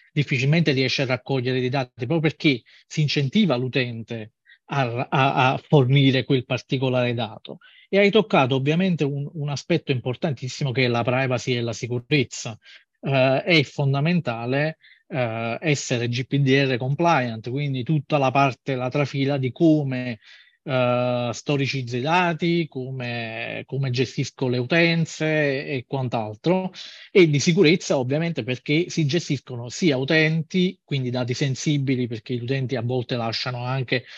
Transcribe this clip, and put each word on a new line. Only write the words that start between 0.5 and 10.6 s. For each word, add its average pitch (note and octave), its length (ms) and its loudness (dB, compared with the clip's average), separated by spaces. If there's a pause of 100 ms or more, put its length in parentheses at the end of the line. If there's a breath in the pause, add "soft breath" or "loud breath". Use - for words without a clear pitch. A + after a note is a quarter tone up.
riesce C3 300 0
a C3+ 40 0
raccogliere B2+ 560 -2
dei B2+ 80 0
dati, C3 360 -6
proprio D#3+ 140 0
perché D3 420 0 (240 soft breath)
si - 160 -4
incentiva D3 540 2
l'utente A#2+ 800 -4 (320 soft breath)
a, B2+ 440 -2
a, C#3 440 2
a - 120 -6
fornire C3+ 600 4
quel C3 180 0
particolare B2+ 680 -2
dato. A#2 460 -8 (280 soft breath)
E G3 120 2
hai G3+ 120 6
toccato E3 440 4
ovviamente D#3 500 0
un, C#3+ 260 -4
un D3 180 -6
aspetto C#3+ 440 -2
importantissimo, B2+ 800 -4